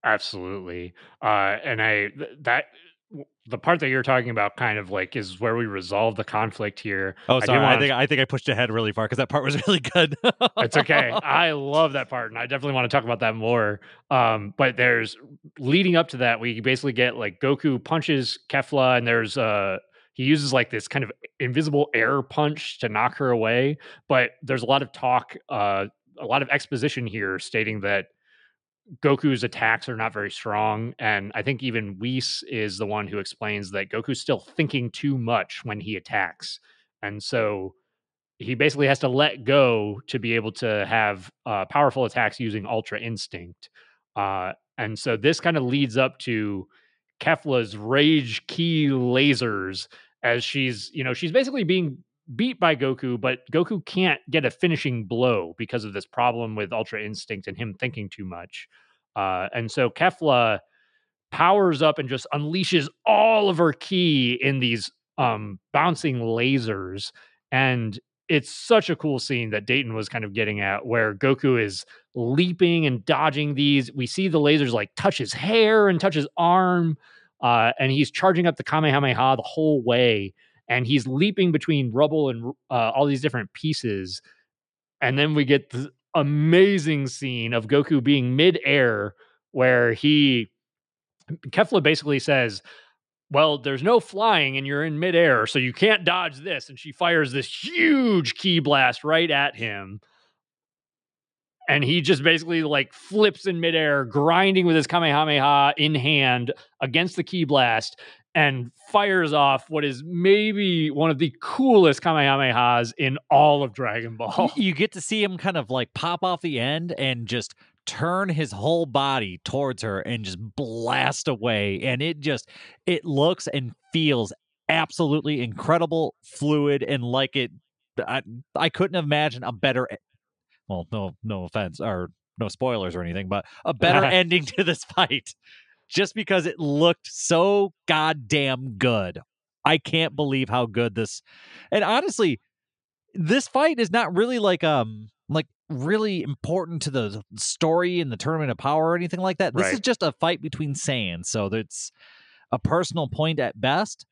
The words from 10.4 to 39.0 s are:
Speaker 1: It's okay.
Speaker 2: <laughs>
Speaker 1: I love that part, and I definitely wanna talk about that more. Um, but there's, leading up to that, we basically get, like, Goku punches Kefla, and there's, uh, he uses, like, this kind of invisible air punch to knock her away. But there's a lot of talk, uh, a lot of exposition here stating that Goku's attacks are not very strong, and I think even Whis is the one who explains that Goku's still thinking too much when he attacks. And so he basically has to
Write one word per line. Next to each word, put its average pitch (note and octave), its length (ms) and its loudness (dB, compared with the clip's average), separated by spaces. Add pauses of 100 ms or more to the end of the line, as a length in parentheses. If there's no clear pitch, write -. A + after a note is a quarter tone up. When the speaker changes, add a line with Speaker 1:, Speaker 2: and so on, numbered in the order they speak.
Speaker 1:
It's - 180 0
okay. C#3+ 340 2
Speaker 2:
<laughs> A2 120 -4
Speaker 1:
I D#3+ 300 2
love C#3+ 420 2
that C3 160 -4
part, A#2 200 -6
and A2+ 80 -12
I A#2 80 -6
definitely C3+ 280 -4
wanna B2 140 0
talk C3 160 0
about A#2 160 -2
that A2 140 0
more. A2 460 0 (300)
Um, A2 480 2
but B2+ 180 2
there's, A#2+ 400 0 (420)
leading E3+ 380 2
up E3 120 2
to C3 100 -10
that, A#2+ 220 0
we A#2 200 -6
basically C3 320 -2
get, B2 240 0
like, G#2 240 -8
Goku C#3 420 0
punches D3 560 -2 (120)
Kefla, C3 480 2
and A#2+ 80 -2
there's, A#2 320 0
uh, G2+ 400 0 (340)
he B2+ 120 -6
uses, C#3+ 280 2
like, B2 180 2
this A2 160 -6
kind C#3 160 -4
of B2 80 -8 (300)
invisible C#3+ 540 0
air C3 280 2
punch D3+ 580 -4
to B2 100 -4
knock G#2+ 260 0
her C3+ 140 0
away. A#2+ 480 0 (280)
But B2+ 260 2 (100)
there's B2+ 200 -2
a A#2+ 40 -6
lot C3+ 160 4
of B2 100 -12
talk, B2 420 0 (140)
uh, G2+ 380 -2 (340)
a B2 60 -10
lot C3 160 0
of C3 80 -8
exposition C#3 560 -4
here F#2+ 320 -4
stating G#2+ 420 -4
that G2 280 -2 (960)
Goku's C#3 400 2
attacks A2+ 460 -2
are B2 80 -6
not A2 160 -4
very G#2 180 -6
strong, G#2+ 680 -4
and G#2 360 -2
I A2+ 80 -6
think C3 200 -4
even A2 360 -6
Whis B2 480 -6
is G#2+ 300 -6
the G#2+ 100 -6
one G#2 220 -6
who G#2 100 -6
explains G2+ 520 -8
that G2 200 -6
Goku's G#2+ 300 -6
still B2 200 -2
thinking C3 500 -4
too C#3+ 260 -4
much A#2 480 -4
when G#2+ 160 -6
he G2+ 160 -8
attacks. F#2 640 -6 (420)
And G#2 200 -8
so G#2 520 -4 (640)
he A#2 160 -6
basically C#3 320 2
has C3+ 120 2
to C#3+ 100 0